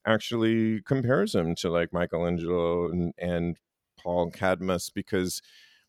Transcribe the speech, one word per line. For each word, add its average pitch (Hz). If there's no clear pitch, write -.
actually 110
compares 135
him 85
to, 90
like, 85
Michelangelo 87
and, 87
and 87
Paul 87
Cadmus, 92
because 92